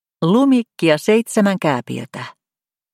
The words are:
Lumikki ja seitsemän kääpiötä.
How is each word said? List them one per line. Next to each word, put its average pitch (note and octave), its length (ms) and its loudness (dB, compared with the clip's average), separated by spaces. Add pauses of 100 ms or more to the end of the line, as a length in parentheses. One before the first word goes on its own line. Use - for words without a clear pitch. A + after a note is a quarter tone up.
(220)
Lumikki A#3+ 640 2
ja D3+ 120 4
seitsemän G#3+ 640 0
kääpiötä. B2+ 640 -6 (680)